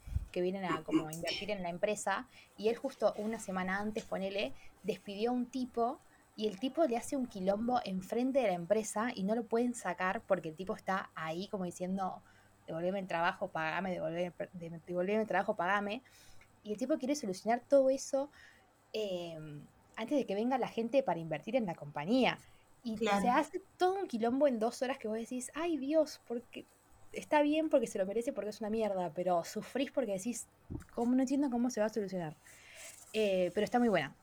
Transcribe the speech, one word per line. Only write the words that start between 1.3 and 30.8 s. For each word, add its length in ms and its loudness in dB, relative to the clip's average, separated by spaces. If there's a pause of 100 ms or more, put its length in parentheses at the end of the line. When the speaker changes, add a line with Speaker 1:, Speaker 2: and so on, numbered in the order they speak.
Speaker 1:
en 100 -4
la 80 -4
empresa, 580 -2 (300)
y 120 2
él 80 0
justo 400 0
una 220 -4
semana 400 -2
antes, 260 -4
ponele, 480 -4 (280)
despidió 500 -4
a 20 0
un 180 -2
tipo, 500 -2 (340)
y 120 -2
el 120 -4
tipo 260 2
le 120 2
hace 200 -4
un 100 -2
quilombo 560 0
enfrente 560 0
de 80 4
la 60 4
empresa 600 0
y 100 -4
no 120 2
lo 120 -2
pueden 280 2
sacar 500 -2
porque 240 2
el 60 -12
tipo 200 -6
está 380 -4
ahí 360 -6
como 160 -4
diciendo, 580 -4 (420)
"Devolveme 340 -2
el 80 -8
trabajo, 440 0
pagame, 400 -2
devolveme, 420 -2 (200)
de-, 340 -10
devolveme 340 0
el 60 0
trabajo, 300 2
pagame". 460 0 (600)
Y 100 -6
el 40 -8
tipo 200 2
quiere 180 0
solucionar 520 -2
todo 220 8
eso, 420 0 (600)
em, 760 -6 (280)
antes 220 0
de 80 2
que 100 -2
venga 220 2
la 100 2
gente 360 2
para 160 0
invertir 360 -4
en 100 2
la 100 -2
compañía. 640 2 (440)
Y 140 -6
Speaker 2:
Claro. 240 2
Speaker 1:
se 80 4
hace 320 2 (160)
todo 220 4
un 80 -4
quilombo 400 2
en 120 2
dos 220 0
horas 160 -2
que 100 -8
vos 100 -4
decís, 360 -6
"Ay, 240 -2
Dios, 480 2
porque 420 -8 (440)
está 300 2
bien 280 4
porque 180 6
se 120 -6
lo 60 4
merece, 280 -2
porque 180 -4
es 100 -8
una 80 -4
mierda", 440 0
pero 300 2
sufrís 480 -4
porque 220 0
decís, 360 -6 (440)